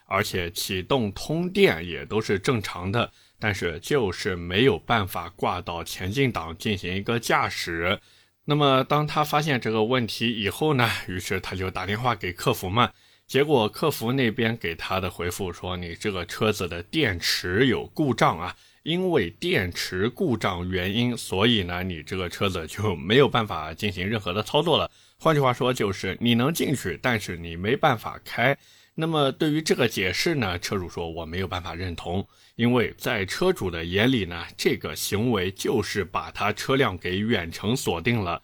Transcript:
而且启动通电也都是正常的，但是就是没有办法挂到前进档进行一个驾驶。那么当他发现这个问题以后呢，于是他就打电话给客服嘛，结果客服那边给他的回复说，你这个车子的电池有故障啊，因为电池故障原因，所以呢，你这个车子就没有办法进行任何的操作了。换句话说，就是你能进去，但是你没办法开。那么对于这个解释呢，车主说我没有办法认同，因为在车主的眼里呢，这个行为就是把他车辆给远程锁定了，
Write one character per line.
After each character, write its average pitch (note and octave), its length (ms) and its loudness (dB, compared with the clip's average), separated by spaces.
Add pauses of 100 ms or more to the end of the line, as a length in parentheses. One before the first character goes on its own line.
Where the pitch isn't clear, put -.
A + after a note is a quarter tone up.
而 G2 160 2
且 F2+ 300 -2
启 - 320 -4
动 A#2 280 0
通 E3+ 380 -2
电 E3+ 340 4
也 D2+ 220 -8
都 G#2+ 160 -2
是 G#2 160 2
正 A2+ 240 0
常 F#2+ 300 -6
的， A2+ 200 0 (280)
但 G#2 140 0
是 E2+ 260 -2
就 A#2 320 2
是 F#2 240 -2
没 F2 300 2
有 A2+ 120 6
办 G#2+ 300 0
法 F2 280 -6
挂 G2 240 -2
到 E2+ 240 -6
前 F#2 280 -6
进 C3 200 2
档 E2 260 -6
进 G#2 200 -2
行 F2+ 160 -4
一 G2 80 -4
个 A#2 180 -2
驾 C3 300 0
驶。 E2+ 500 -2 (460)
那 D3 100 0
么 C3+ 280 4
当 D3 240 0
他 D3+ 160 0
发 D3+ 180 0
现 D3 180 0
这 A2 120 -2
个 A2 120 2
问 A#2+ 220 2
题 A2+ 260 -2
以 G#2 180 -2
后 D#3 260 2
呢， A#2+ 140 4 (180)
于 F#2 120 -4
是 F#2+ 200 -2
他 - 160 -8
就 F#2 160 -4
打 F#2 140 -6
电 G#2 140 -2
话 A#2+ 160 0
给 F#2 160 -6
客 - 220 0
服 F#2+ 160 -6
嘛， G2+ 200 2 (380)
结 C3+ 160 4
果 C3+ 240 6
客 D3+ 240 0
服 A#2 220 -2
那 B2+ 180 4
边 A2+ 240 0
给 E2+ 180 -6
他 F#2+ 280 -2
的 F2+ 100 -2
回 E2+ 180 -4
复 F2+ 220 -4
说， F2+ 240 -8
你 F2 180 -8
这 G#2+ 160 -4
个 F2+ 160 -4
车 - 240 0
子 G#2 160 0
的 E2+ 180 -6
电 A2+ 360 0
池 G2 480 2
有 D#2+ 200 2
故 C#3+ 260 0
障 A#2 260 2
啊， F2 160 -8 (280)
因 F3+ 280 -2
为 A2 200 2
电 D3+ 400 0
池 F#2+ 380 -2
故 B2+ 280 0
障 F2+ 300 -2
原 F#2 240 0
因， A#2+ 260 0
所 F#2+ 280 0
以 A#2 180 4
呢， F2 200 -4
你 F2 180 -6
这 F#2+ 140 -8
个 F2+ 140 -4
车 - 180 -2
子 F2 180 -4
就 G2+ 300 -2
没 E2+ 220 2
有 C#3 100 8
办 A2+ 180 0
法 D#2+ 280 -6
进 G2+ 180 -4
行 F2+ 160 -4
任 A2+ 100 -2
何 G2+ 140 -4
的 G2+ 100 0
操 C#3+ 200 2
作 D#3+ 160 4
了。 F2 120 0 (300)
换 D#3+ 160 4
句 C#3+ 60 4
话 C3 100 4
说， B2+ 220 0
就 A2 180 0
是 F#2+ 300 -4
你 A#2+ 120 4
能 B2 200 4
进 - 200 0
去， F#2+ 280 -4
但 A#2+ 180 0
是 F#2+ 160 -8
你 E2+ 220 -10
没 G#2 180 0
办 C#3+ 220 2
法 - 260 -10
开。 C3 340 0 (420)
那 D#3+ 60 -2
么 D3+ 260 2
对 D#3 200 2
于 D3+ 100 2
这 D3 140 2
个 C3+ 120 4
解 F#2+ 240 0
释 E3 220 0
呢， G2+ 240 0
车 - 180 -4
主 F2 140 -4
说 E2+ 180 -6
我 E2 160 -8
没 D#2+ 140 -8
有 F#2+ 100 -2
办 F2+ 140 -6
法 E2+ 140 -10
认 F2 200 -6
同， F2+ 320 -4 (280)
因 A#2+ 180 4
为 A2+ 240 2
在 A#2+ 280 -2
车 F3+ 280 2
主 G2 160 -4
的 E2 160 -4
眼 G2 260 4
里 A2 140 2
呢， E2+ 180 -8 (140)
这 D3+ 180 2
个 D#2 200 -6
行 G#2+ 360 0
为 F#2+ 200 2
就 - 320 0
是 G2 200 -2
把 E2 280 -6
他 G2+ 200 -2
车 - 240 0
辆 A2+ 220 2
给 F#2 220 -2
远 G#2 320 0
程 A2 260 -2
锁 F2 240 -2
定 A#2 180 2
了， F2 240 -2